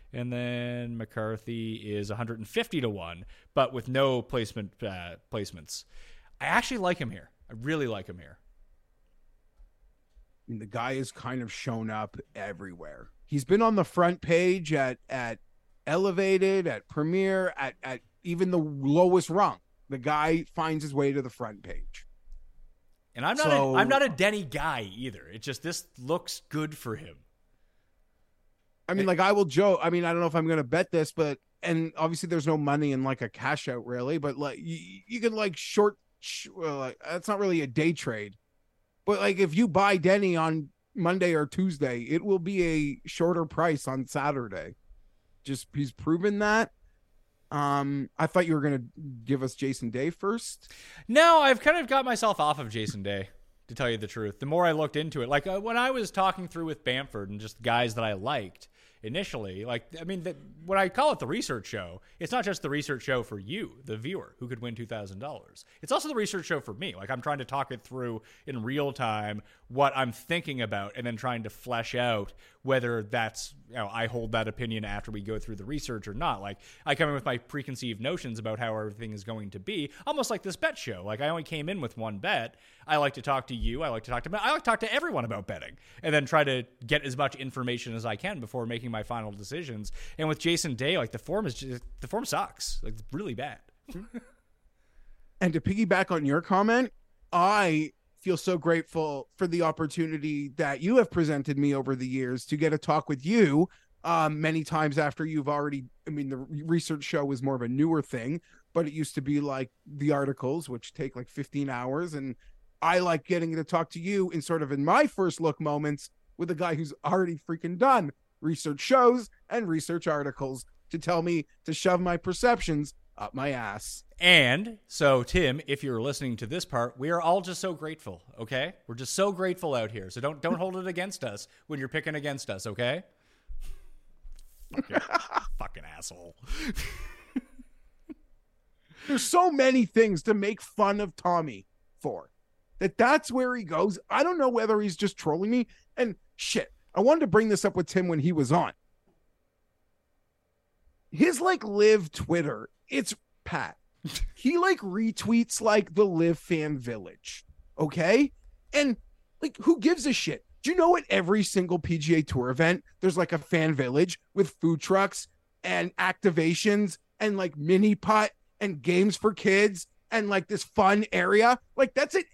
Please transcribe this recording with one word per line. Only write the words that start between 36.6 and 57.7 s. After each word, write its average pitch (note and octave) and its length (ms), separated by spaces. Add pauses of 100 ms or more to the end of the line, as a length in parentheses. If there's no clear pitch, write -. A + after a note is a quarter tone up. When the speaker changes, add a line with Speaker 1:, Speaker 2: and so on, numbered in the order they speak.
Speaker 2:
like, C3 220
that's E3+ 280
not G3+ 100
really F3+ 220
a C#3 60
day D#3 260
trade, G#2+ 420 (720)
but, G3+ 160
like, G3 180
if E3 160
you A3 140
buy G3 260
Denny F#3 400
on D#3+ 320 (280)
Monday F3+ 380
or D3+ 120
Tuesday. C#3+ 560
It D#3 220
will G3 160
be F3+ 260
a D3+ 420
shorter E3+ 380
price D#3 420
on C3 200
Saturday. A#2+ 680 (680)
Just, C3+ 300
he's C#3 180
proven F#3+ 480
that. G#3+ 320 (800)
Um, C#3+ 640
I D#3 100
thought F3+ 200
you D#3+ 80
were C#3+ 60
gonna C#3 220 (400)
give C3 200
us B2+ 100
Jason B2+ 380
Day C3+ 180
first. - 600 (360)
Speaker 1:
No, D#4+ 320
I've C4+ 220
kind D#4+ 160
of C4+ 100
got C4+ 180
myself A3+ 340
off D3+ 200
of A#2+ 100
Jason G#2 340
Day, G2 260 (380)
to A#2 80
tell B2+ 140
you A2+ 80
the G#2 100
truth. G#2 320
The - 60
more E3+ 200
I E3 60
looked D3+ 240
into D3+ 260
it, A#2+ 80
like, C#3+ 160
uh, F#3+ 140
when A#3 180
I B3+ 140
was A#3 200
talking F#3+ 360
through E3 180
with D3+ 180
Bamford B2+ 460
and G#2 100
just G#2+ 220
guys A#2 340